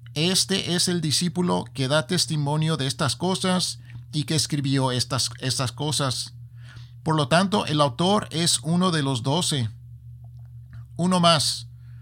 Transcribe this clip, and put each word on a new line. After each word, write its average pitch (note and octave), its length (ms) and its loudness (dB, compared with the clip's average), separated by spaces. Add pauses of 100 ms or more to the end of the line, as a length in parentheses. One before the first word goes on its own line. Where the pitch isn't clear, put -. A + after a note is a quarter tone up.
(140)
Este F3 640 0
es F3 120 2
el F3+ 140 0
discípulo F3 720 0
que C3 140 -2
da D3+ 180 2
testimonio D#3 720 0
de C3+ 80 -2
estas C3+ 300 0
cosas F#3 640 0 (340)
y C#3+ 120 -2
que D#3 100 0
escribió C#3 560 0
estas, B2 480 -2
estas B2+ 320 -2
cosas. C#3+ 640 -4 (640)
Por D#3 140 2
lo C#3+ 120 2
tanto, F3+ 380 4
el D3+ 160 2
autor E3+ 480 4
es E3 320 2
uno F3 300 2
de D#3 100 2
los C3+ 220 0
doce. C3+ 480 2 (1200)
Uno F3+ 240 2
más. E3 480 4 (340)